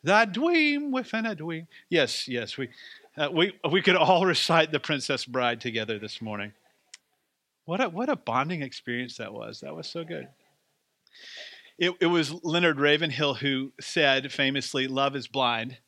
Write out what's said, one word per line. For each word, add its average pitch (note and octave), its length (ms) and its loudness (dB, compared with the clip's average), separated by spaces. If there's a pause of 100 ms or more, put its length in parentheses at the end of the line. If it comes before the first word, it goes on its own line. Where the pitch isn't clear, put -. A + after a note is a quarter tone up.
that G3+ 300 4
dream D4 580 2
within A3+ 340 -4
a G#3+ 120 -4
dream. D#3+ 320 -8 (200)
Yes, D3+ 380 2
yes, A#2+ 300 -6
we, C3 140 -6 (460)
uh, D3 160 0
we, F3+ 200 2 (180)
we F3+ 100 4
could F#3 140 6
all F3+ 320 6
recite D#3+ 460 4
The D3 80 0
Princess C#3 440 -2
Bride A#2+ 360 0
together A2 400 -4
this G#2 200 -12
morning. G#2 320 -8 (1120)
What F3+ 160 -4
a, G#3 80 2
what G#3 200 -4
a C4 80 0
bonding C#3+ 460 -2
experience B2 560 -8
that G#2 140 -10
was. A2 280 -12
That D3 160 -12
was - 100 -12
so E3+ 160 -10
good. D#3+ 240 -10 (1500)
It, F#3 220 2
it E3+ 80 4
was D#3+ 260 2 (120)
Leonard E3 340 2
Ravenhill D3 560 2
who C3+ 460 -4
said C3+ 500 2
famously, C3+ 560 -2
"Love C#3 300 0
is B2 100 -6
blind B2 600 -2